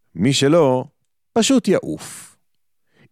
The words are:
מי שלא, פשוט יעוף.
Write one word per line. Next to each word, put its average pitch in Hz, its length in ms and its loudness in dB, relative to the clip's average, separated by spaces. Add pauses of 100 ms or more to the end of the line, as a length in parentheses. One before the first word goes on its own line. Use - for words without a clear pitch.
(140)
מי 107 180 0
שלא, 135 520 2 (480)
פשוט 233 360 0
יעוף. - 680 -6 (760)